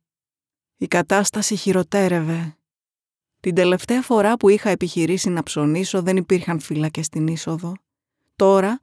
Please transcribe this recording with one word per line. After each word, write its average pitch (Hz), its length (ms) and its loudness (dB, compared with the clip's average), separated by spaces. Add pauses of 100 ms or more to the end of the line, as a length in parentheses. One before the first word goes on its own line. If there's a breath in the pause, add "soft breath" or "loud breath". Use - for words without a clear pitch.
(760)
Η 277 100 -6
κατάσταση 202 680 0
χειροτέρευε. 170 1000 -2 (840)
Την 180 140 -2
τελευταία 185 480 2
φορά 214 340 2
που 202 120 4
είχα 208 220 4
επιχειρήσει 175 600 -2
να 170 120 -2
ψωνίσω, 170 600 -2
δεν 185 140 0
υπήρχαν 175 440 0
φύλακες 156 460 -4
στην 156 200 -4
είσοδο. 165 480 -6 (640)
Τώρα 196 460 4